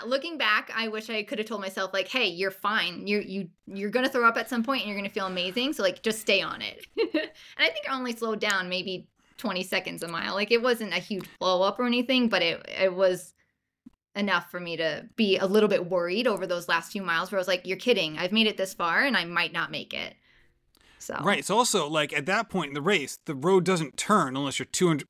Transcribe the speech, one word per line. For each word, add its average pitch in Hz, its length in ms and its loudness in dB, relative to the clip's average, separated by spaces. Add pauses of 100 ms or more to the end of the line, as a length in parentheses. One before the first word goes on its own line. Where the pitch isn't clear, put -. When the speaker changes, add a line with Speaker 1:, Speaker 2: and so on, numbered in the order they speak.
Speaker 1:
looking 285 320 -2
back, 226 380 2
I 226 140 -2
wish 220 200 -6
I 214 140 -2
could 214 160 -6
have 220 80 -4
told 214 120 -4
myself, 190 320 -4
like, 190 160 0
"Hey, 247 200 0
you're 185 240 -2
fine. 185 560 -2
You're, 208 160 0
you, 185 260 -6 (160)
you're 196 240 -6
gonna 254 180 0
throw 240 200 2
up 233 100 4
at 226 100 -2
some 233 160 -2
point, 262 200 -2
and 208 60 -6
you're 202 80 -6
gonna 196 120 -6
feel 196 160 -4
amazing. 185 480 -2
So, - 80 -6
like, - 220 2
just 220 160 0
stay 196 220 4
on - 200 -6
it." - 240 -10 (100)
<laughs> 320 360 0 (260)
And 294 80 4
I - 40 4
think 605 200 -4
I 269 60 -2
only 247 200 -4
slowed 220 240 -4
down 196 300 0
maybe 185 380 -6 (300)
twenty 185 260 -4
seconds 185 400 -4
a 170 40 -6
mile. 170 280 -4
Like, 214 160 -2
it 233 100 6
wasn't 233 320 0
a 180 60 -2
huge 180 260 -6 (140)
blow 185 240 2
up 202 160 2
or 247 60 0
anything, 240 440 2
but 185 120 2
it, 170 260 0
it 190 260 2
was 185 400 2 (840)
enough 196 360 0
for 180 80 -8
me 170 180 -6
to 160 380 -2
be 190 220 4
a 185 80 2
little 208 220 6
bit 180 220 0
worried 180 380 0
over 190 180 0
those 175 240 -4
last 170 220 0
few 202 100 -6
miles 175 300 -2
where 196 80 0
I - 20 2
was 180 60 -4
like, 180 180 0
"You're 180 120 -2
kidding. 175 400 2
I've 180 140 -2
made 220 160 4
it 208 100 0
this 190 160 -2
far, 180 300 2
and 254 140 2
I 170 80 2
might 170 260 0
not 160 200 -4
make - 220 -10
it." - 220 -8 (840)
So. - 240 -8
Speaker 2:
Right. 165 200 0
So 202 140 0
also, 202 300 2
like, 151 260 0
at 147 140 -2
that 208 220 0
point 160 200 -2
in 139 60 -10
the 147 60 -2
race, 160 440 0
the 151 100 -6
road 175 300 4
doesn't 165 320 0
turn 151 400 2
unless 139 220 -4
you're 127 80 -6
two 180 200 2
hundred, 160 220 2